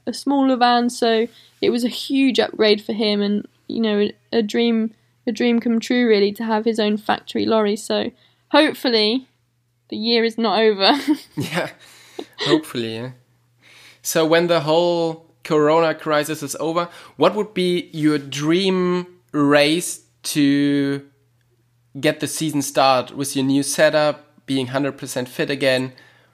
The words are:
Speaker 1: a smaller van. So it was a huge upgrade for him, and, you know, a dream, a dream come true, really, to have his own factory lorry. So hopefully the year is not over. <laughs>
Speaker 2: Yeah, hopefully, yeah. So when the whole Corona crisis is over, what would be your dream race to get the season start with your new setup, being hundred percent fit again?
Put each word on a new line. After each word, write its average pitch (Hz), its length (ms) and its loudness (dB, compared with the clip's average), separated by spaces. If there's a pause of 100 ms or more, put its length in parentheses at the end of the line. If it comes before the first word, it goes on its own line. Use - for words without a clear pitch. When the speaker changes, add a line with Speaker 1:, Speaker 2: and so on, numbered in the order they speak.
Speaker 1:
a 247 80 -6
smaller 269 440 0
van. 240 340 2
So 226 380 0 (340)
it - 80 2
was 240 140 0
a 240 40 0
huge 262 520 0
upgrade 208 420 2
for 226 100 -6
him, 208 280 0
and, 202 260 -2 (220)
you - 120 -4
know, 208 280 0 (240)
a 233 100 2
dream, 226 520 0 (320)
a 240 60 -2
dream 240 280 2
come 233 180 0
true, 247 300 0
really, 202 240 4
to 220 100 -12
have 220 220 -2
his 226 160 0
own 208 160 0
factory - 480 -4
lorry. 214 320 0
So 214 340 -6 (400)
hopefully 254 800 2 (640)
the 208 60 -8
year 226 280 0
is 226 140 -2
not 214 200 0
over. 214 400 4 (200)
<laughs> - 180 -20
Speaker 2:
Yeah, 160 320 -4 (680)
hopefully, - 560 -2
yeah. 123 160 -10 (880)
So - 240 0
when 165 220 4
the 170 140 2
whole 165 680 0 (180)
Corona 156 500 2
crisis 151 480 -2
is 139 160 -8
over, 170 300 -4 (280)
what 180 180 2
would 208 180 -4
be 180 400 -2
your 151 240 0
dream 180 880 0 (260)
race 147 680 2 (220)
to 143 840 0 (960)
get 135 200 0
the 147 60 -4
season 147 360 -4
start 135 520 2
with 139 220 -8
your 135 80 0
new 135 180 2
setup, 151 840 0
being 131 220 -4
hundred 139 280 -4
percent 127 320 -8
fit 147 220 -6
again? 131 420 0 (420)